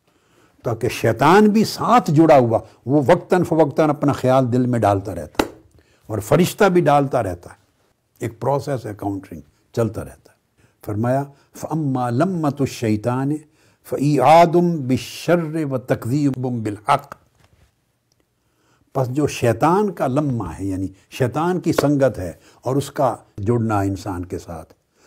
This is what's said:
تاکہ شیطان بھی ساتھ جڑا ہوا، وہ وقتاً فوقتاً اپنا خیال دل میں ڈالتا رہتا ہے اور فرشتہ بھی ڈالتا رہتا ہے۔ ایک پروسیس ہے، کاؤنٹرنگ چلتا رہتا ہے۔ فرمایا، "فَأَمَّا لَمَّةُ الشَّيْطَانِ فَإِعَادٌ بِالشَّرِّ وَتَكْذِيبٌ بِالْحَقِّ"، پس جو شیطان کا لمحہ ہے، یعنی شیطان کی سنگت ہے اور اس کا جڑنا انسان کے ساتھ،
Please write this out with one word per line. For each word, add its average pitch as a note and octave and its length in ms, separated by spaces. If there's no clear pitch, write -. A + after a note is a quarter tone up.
تاکہ A#2 260
شیطان D#3+ 600
بھی G#3 140
ساتھ F#3+ 480
جڑا D3+ 260
ہوا، A2+ 220
وہ C#3+ 220
وقتاً F3 360
فوقتاً D#3 460
اپنا C#3+ 240
خیال B2+ 400
دل B2+ 120
میں B2 140
ڈالتا G2+ 360
رہتا - 280
ہے - 60
اور G#2+ 120
فرشتہ E3+ 460
بھی F3+ 160
ڈالتا C#3+ 420
رہتا F2+ 260
ہے۔ - 60
ایک A#2 200
پروسیس C3+ 460
ہے، G#2+ 120
کاؤنٹرنگ F#2+ 440
چلتا G#2+ 300
رہتا - 300
ہے۔ - 40
فرمایا، A#2+ 380
"فَأَمَّا C3 540
لَمَّةُ D3+ 500
الشَّيْطَانِ B2 760
فَإِعَادٌ D#3+ 920
بِالشَّرِّ D#3 840
وَتَكْذِيبٌ C3 880
بِالْحَقِّ"، A2 640
پس B2+ 160
جو C#3 180
شیطان E3 640
کا E3 160
لمحہ B2 520
ہے، G2 60
یعنی F#2+ 220
شیطان D#3 500
کی D#3 140
سنگت C3+ 460
ہے F2+ 120
اور B2 140
اس - 160
کا B2 240
جڑنا A2 420
انسان F#2+ 460
کے F2+ 140
ساتھ، - 340